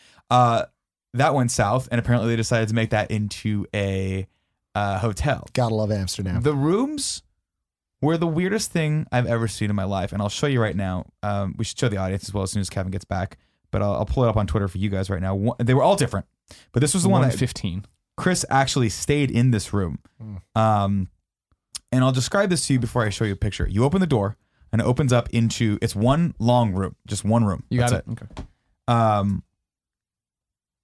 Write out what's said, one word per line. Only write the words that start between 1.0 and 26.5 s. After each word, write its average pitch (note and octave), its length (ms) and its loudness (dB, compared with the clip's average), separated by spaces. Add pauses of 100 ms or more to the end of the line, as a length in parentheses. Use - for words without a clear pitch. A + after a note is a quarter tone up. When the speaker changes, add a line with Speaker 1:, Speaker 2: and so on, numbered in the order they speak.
Speaker 1:
that D#3+ 200 2
went B2+ 180 2
south, A#2 400 0
and A#2+ 80 0
apparently A#2 300 2
they A#2 60 2
decided A2+ 340 0
to A2 60 -2
make A2 160 0
that G#2+ 200 0
into G#2 600 -4
a, F#2+ 540 -2 (480)
uh, G2+ 240 -2
hotel. A#2 540 -2
Speaker 2:
Gotta A#2 220 0
love G#2+ 160 0
Amsterdam. F#2+ 500 -2
Speaker 1:
The D3 120 0
rooms G#3+ 680 -2 (800)
were D#3+ 160 2
the E3+ 100 0
weirdest F3+ 440 -2
thing D#3 400 0
I've B2 140 2
ever A#2 220 0
seen G#2+ 220 -4
in G#2 60 0
my G2 80 -2
life, F#2+ 300 -4
and G2+ 80 -2
I'll G2+ 80 -2
show - 180 -2
you C3+ 140 2
right G#2+ 140 0
now. F#2 300 -4 (180)
Um, G2+ 340 -4
we A2+ 80 -4
should - 120 -10
show B2+ 120 0
the G#2 80 -2
audience F#2+ 260 -4
as F#2+ 100 -12
well G2 100 -2
as F#2 80 -4
soon G#2 100 -2
as F#2 80 -6
Kevin F#2+ 220 -6
gets F#2 140 -8
back, F#2+ 320 -6 (340)
but G2+ 100 -2
I'll, G2+ 140 0
I'll G#2 100 0
pull C3 180 0
it A#2+ 60 4
up G#2+ 80 0
on G#2 100 0
Twitter G2+ 200 0
for F#2+ 100 -8
you G2+ 120 -2
guys F#2+ 200 -2
right F#2+ 120 -2
now. F#2+ 140 -2
One, G#2 240 0
they B2 140 2
were C3 100 4
all F#3 120 4
different, G#2 320 -2 (440)
but - 80 2
this D3 140 2
was F3+ 100 0
the A#2+ 60 4
one A#2+ 140 6
that C3+ 60 4
Speaker 3:
One B2 80 -2
fifteen. G2+ 480 -4 (300)
Speaker 1:
Chris F3+ 340 0
actually C3+ 400 2
stayed C#3+ 420 0
in B2 200 4
this G#2+ 220 -2
room. F#2 260 -2 (220)
Speaker 2:
Mm. G#2 200 -12 (180)
Speaker 1:
Um, G2+ 500 2 (840)
and B2+ 120 2
I'll C3 80 4
describe G3 400 0
this E3 160 0
to C#3+ 60 2
you B2+ 60 2
before B2+ 240 0
I G#2+ 60 0
show G2+ 160 -2
you G2+ 80 -2
a - 40 -2
picture. G2 300 -2
You G#2 160 0
open C#3+ 160 2
the F#3 80 2
door, G#2+ 300 0 (340)
and A2 80 0
it - 60 0
opens B2 260 2
up A#2+ 200 2
into, A2+ 500 0
it's A2+ 140 -2
one C3+ 420 2
long A#2 360 2